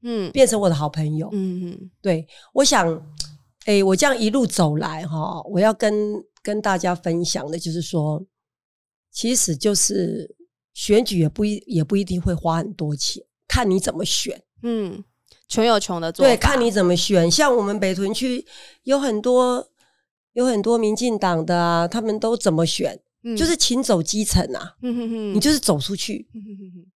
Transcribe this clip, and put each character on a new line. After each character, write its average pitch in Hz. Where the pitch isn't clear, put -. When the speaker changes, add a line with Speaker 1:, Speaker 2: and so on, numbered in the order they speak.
Speaker 1:
嗯。 226
Speaker 2:
变 269
成 220
我 196
的 165
好 147
朋 151
友。 160
Speaker 1:
嗯， 185
嗯。 185
Speaker 2:
对， 165
我 269
想， 165
哎， 202
我 190
这 185
样 277
一 220
路 247
走 156
来 156
哈， 156
我 190
要 214
跟， 208
跟 208
大 196
家 180
分 170
享 147
的 160
就 170
是 170
说， 151
其 240
实 175
就 202
是 185
选 214
举 202
也 156
不 208
一， 208
也 175
不 202
一 202
定 180
会 185
花 165
很 165
多 151
钱， -
看 240
你 190
怎 -
么 185
选。 -
Speaker 1:
嗯， 208
穷 -
有 226
穷 180
的 165
做 262
法。 269
Speaker 2:
对， 240
看 277
你 233
怎 196
么 175
选。 170
像 285
我 226
们 202
北 190
屯 196
区 247
有 277
很 233
多， 247
有 247
很 233
多 233
民 220
进 226
党 175
的 175
啊， 170
他 214
们 214
都 226
怎 -
么 165
选？ -
Speaker 1:
嗯。 233
Speaker 2:
就 220
是 330
请 247
走 185
基 208
层 -
啊。 -
Speaker 1:
嗯 247
哼 240
哼。 220
Speaker 2:
你 208
就 294
是 302
走 170
出 190
去。 -
Speaker 1:
嗯 220
哼 208
哼 190
哼。 175